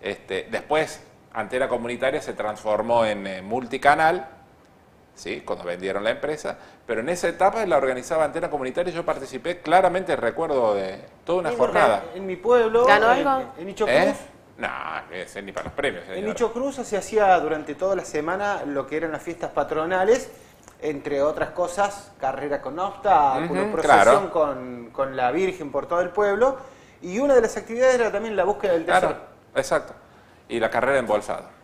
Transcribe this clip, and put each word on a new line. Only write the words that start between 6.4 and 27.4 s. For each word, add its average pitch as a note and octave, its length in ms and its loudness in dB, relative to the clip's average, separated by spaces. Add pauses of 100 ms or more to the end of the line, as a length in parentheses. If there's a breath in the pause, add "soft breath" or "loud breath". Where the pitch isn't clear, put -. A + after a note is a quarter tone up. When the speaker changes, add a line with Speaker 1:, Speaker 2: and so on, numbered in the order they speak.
Speaker 1:
pero A2+ 140 -2
en B2+ 80 -6
esa F3 200 -2
etapa G3 380 0
la E3 100 2
organizaba C3+ 480 0
Antena D#3+ 240 -4
Comunitaria D3 440 -4
y - 20 -10
yo E3 100 -6
participé, C#3 540 -6
claramente F3+ 560 2
recuerdo A#2 600 0
de F#2+ 260 -4 (240)
toda F3+ 160 0
una D#3+ 100 -2
Speaker 2:
Sí, A#3+ 80 -4
porque B3 200 2
Speaker 1:
jornada. G#2+ 260 4 (100)
Speaker 2:
en F#3+ 120 -10
mi F#3 100 -6
pueblo, A#3 500 4
Speaker 3:
¿Ganó A3 260 6
Speaker 2:
en, C#4 140 2
Speaker 3:
algo? B3+ 320 -2
Speaker 2:
en F3 100 -10
Icho G3+ 200 -2
Speaker 1:
¿Eh? C#3+ 160 6
Speaker 2:
Cruz. F#3+ 120 0 (420)
Speaker 1:
No, G#2 100 -4 (440)
ese F#2 300 -10
ni G2 100 -12
para - 120 -8
los - 80 -12
premios, F2 360 -4
Speaker 2:
En F#3+ 60 -10
Speaker 1:
señora. G#3 180 -6
Speaker 2:
Icho A3+ 200 -2
Cruz C4+ 240 -6
se A3 200 -6
hacía F#3+ 440 4
durante D3+ 340 -4
toda F#3 220 0
la F3 80 -6
semana F3+ 600 -4
lo C#3 220 -4
que D3+ 100 -6
eran D#3+ 140 -4
las D3 120 -8
fiestas E3 280 -8
patronales, F#3+ 800 0 (500 loud breath)
entre C#3+ 420 -4
otras D#3 280 0
cosas, F#3+ 680 -2
carrera C#3 420 -4
con C3+ 140 -8
nafta, E3+ 640 2
Speaker 1:
Ujú, E3 100 -2
Speaker 2:
con F#3+ 240 -2
procesión C#3+ 320 6
Speaker 1:
claro. E3 260 6
Speaker 2:
con, B2+ 600 -2
con C3+ 240 -4
la B2 160 0
Virgen E3 400 -2
por C#3 160 -4
todo F3 120 0
el F3 100 -2
pueblo, G#3 460 2 (460 loud breath)
y F3+ 160 -6
una C#4 160 4
de B3 80 8